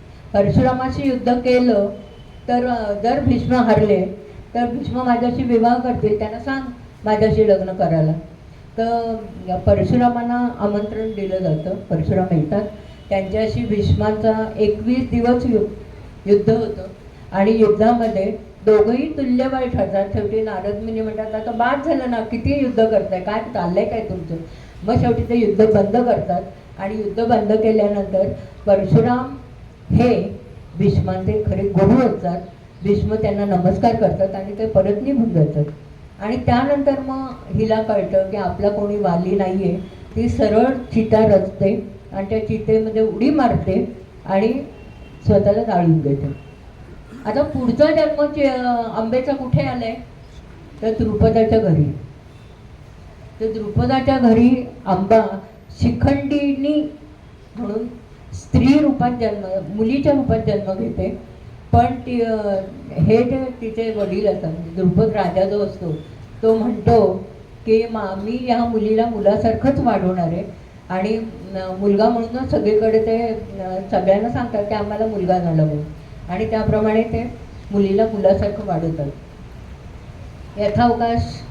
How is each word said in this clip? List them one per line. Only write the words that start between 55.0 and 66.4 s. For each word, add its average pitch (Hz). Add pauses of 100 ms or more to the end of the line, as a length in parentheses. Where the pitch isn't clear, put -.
शिखंडिनी 285 (580)
म्हणून 220 (460)
स्त्री 269
रूपात 254 (100)
जन्म, 190
मुलीच्या 269
रूपात 233
जन्म 202
घेते. 196 (360)
पण 240
ती, 247
अ, 226 (540)
हे 220
जे 262 (160)
तिचे 226
वडील 202
असतात, 160
म्हणजे -
द्रुपद 185
राजा 196
जो 208
असतो, 185 (520)